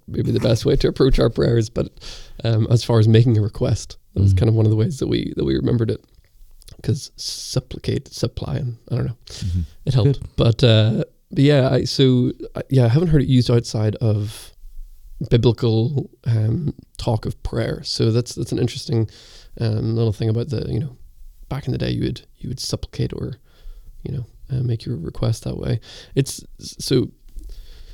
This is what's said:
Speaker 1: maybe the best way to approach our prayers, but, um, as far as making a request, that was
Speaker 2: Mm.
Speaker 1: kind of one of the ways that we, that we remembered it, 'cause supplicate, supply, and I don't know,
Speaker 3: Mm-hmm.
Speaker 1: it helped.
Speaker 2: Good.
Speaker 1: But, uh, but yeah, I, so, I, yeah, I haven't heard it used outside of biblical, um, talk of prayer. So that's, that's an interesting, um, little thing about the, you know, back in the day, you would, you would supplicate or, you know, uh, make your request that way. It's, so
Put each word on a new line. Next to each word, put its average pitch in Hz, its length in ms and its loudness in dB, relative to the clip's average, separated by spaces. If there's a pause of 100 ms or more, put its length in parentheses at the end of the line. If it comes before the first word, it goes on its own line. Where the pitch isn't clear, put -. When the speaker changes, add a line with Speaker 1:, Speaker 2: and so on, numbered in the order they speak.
Speaker 1:
maybe - 240 -2
the 113 80 0
best 117 260 0
way 139 120 4
to 131 100 4
approach - 320 4
our 127 100 4
prayers, 120 400 2
but, - 200 -4 (540)
um, 110 280 2
as 117 120 4
far 120 160 2
as 107 80 6
making 113 300 6
a 107 40 2
request, - 560 -2 (160)
that 95 80 0
was 98 120 6
Speaker 2:
Mm. 92 40 4
Speaker 1:
kind 113 120 4
of 113 60 4
one 110 100 4
of 107 60 4
the 107 60 2
ways 110 220 0
that - 80 -2
we, 117 280 -2
that - 80 -4
we - 120 0
remembered 120 360 0
it, - 120 -8 (800)
'cause - 360 -4
supplicate, - 920 -6
supply, - 480 -6
and 120 220 -6 (120)
I 117 60 -4
don't 123 120 -2
know, 120 100 -10 (100)
Speaker 3:
Mm-hmm. 87 340 -4 (240)
Speaker 1:
it 147 80 0
helped. 127 280 4
Speaker 2:
Good. - 160 -12
Speaker 1:
But, 117 260 4
uh, 113 400 4 (260)
but - 140 -2
yeah, 139 260 6
I, 127 140 2
so, 127 480 4 (240)
I, - 140 -4
yeah, 127 160 6
I 113 40 4
haven't 160 200 4
heard 156 120 6
it - 60 0
used 127 240 4
outside 110 460 0
of 104 500 -2 (840)
biblical, 120 800 2 (160)
um, 113 480 0 (240)
talk - 280 -2
of - 180 -8
prayer. - 400 -4
So 117 280 0
that's, 120 240 -2
that's - 160 -6
an - 80 -2
interesting, 117 500 -2 (500)
um, 110 360 -2
little 113 180 2
thing 113 160 -2
about 113 200 -2
the, - 180 -4
you - 120 -2
know, 135 180 -6 (500)
back 135 200 -8
in 127 40 -2
the 127 60 -4
day, 123 140 -2
you 120 120 -4
would, 127 180 -4 (180)
you - 100 -10
would - 100 -8
supplicate - 540 -6
or, - 220 -8 (680)
you - 100 -8
know, 127 120 -6 (240)
uh, 131 140 -4
make 120 220 -4
your 120 120 -6
request - 460 -4
that - 140 -6
way. 113 220 -2 (360)
It's, - 280 -2 (160)
so - 520 -2 (840)